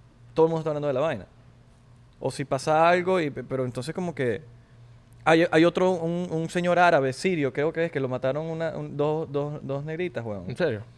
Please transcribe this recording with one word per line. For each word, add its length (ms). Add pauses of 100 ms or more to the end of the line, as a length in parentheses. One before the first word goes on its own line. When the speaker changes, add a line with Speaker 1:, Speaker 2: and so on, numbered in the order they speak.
(340)
Speaker 1:
todo 120
el 40
mundo 100
está 100
hablando 180
de 60
la 60
vaina. 260 (920)
O 140
si 120
pasa 440
algo, 320
y, 100
pero 360
entonces 280
como 200
que 280 (800)
hay, 260
hay 160
otro, 240
un, 400
un 180
señor 300
árabe, 340
sirio, 400
creo 200
que 140
es, 60
que 80
lo 80
mataron 380
una, 320
un, 180
dos, 340
dos, 300
dos 240
negritas, 400
weón. 240
Speaker 2:
¿En 80
serio? 260 (160)